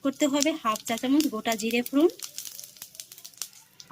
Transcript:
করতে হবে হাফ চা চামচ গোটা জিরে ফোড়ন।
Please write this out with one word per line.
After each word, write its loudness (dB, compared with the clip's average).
করতে 2
হবে 4
হাফ 0
চা -2
চামচ 4
গোটা -2
জিরে 0
ফোড়ন। 4